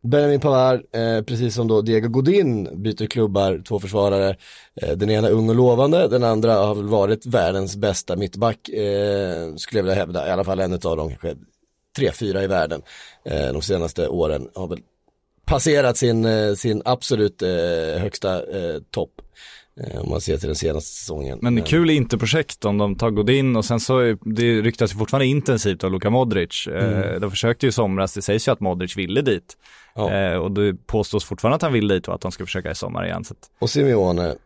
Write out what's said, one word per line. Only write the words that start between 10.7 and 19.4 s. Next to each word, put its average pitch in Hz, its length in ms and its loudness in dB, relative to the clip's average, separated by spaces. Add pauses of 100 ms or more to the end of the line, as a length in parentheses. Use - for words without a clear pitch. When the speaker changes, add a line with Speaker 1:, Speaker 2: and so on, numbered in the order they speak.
Speaker 1:
utav 85 240 -2
dem, 78 120 -4
kanske 78 260 -8 (640)
tre, 131 140 2
fyra 98 320 -2
i 98 40 -2
världen. 82 340 0 (440)
Eh, 69 280 -2
de 78 80 -4
senaste 87 460 -2
åren 76 480 -2
har 92 120 -8
väl 85 120 -8 (680)
passerat 143 520 2
sin, 113 280 2
eh, 107 280 2
sin 107 320 -2
absolut, 113 560 0
eh, 92 80 0 (520)
högsta, 98 360 -4
eh, 85 420 -6 (120)
topp. - 300 -6 (580)